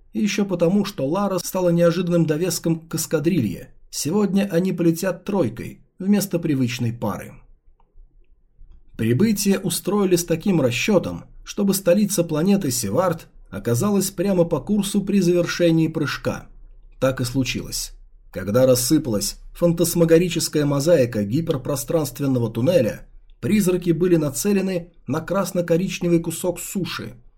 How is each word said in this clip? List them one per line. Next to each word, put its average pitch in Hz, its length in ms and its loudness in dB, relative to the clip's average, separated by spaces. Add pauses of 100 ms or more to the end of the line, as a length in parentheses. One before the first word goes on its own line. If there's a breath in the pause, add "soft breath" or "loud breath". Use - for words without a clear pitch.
(140)
и 214 60 -4
ещё 208 260 0
потому, 190 400 2
что - 200 -4
Лара 190 320 -2
стала 180 300 -2
неожиданным 170 560 4
довеском 160 640 -2
к - 60 -8
эскадрилье, 156 800 -2 (160)
сегодня 196 600 0
они 175 220 0
полетят 170 520 0
тройкой 165 600 -4 (140)
вместо 196 400 0
привычной 127 560 -2
пары. 101 400 -8 (1600)
Прибытие 190 600 2
устроили 185 580 0
с 170 80 -2
таким 165 380 0
расчётом, 131 640 0 (200)
чтобы 202 300 -2
столица 190 500 2
планеты 165 460 2
Севард 147 580 -2 (220)
оказалась 180 600 0
прямо 175 340 2
по 165 160 0
курсу 202 420 0
при 196 180 2
завершении 170 680 2
прыжка. 143 580 -6 (540)
Так 131 200 0
и 127 40 0
случилось. - 680 -6 (380)
Когда 101 340 2
рассыпалась 127 760 4 (140)
фантасмагорическая 170 1120 2
мозаика 139 600 2
гиперпространственного 139 1200 -2
туннеля, 113 600 0 (320)
призраки 180 500 0
были 175 240 2
нацелены 185 800 -2 (160)
на 151 120 -2
красно-коричневый 170 1000 0
кусок 170 400 -6
суши, - 540 -8 (240)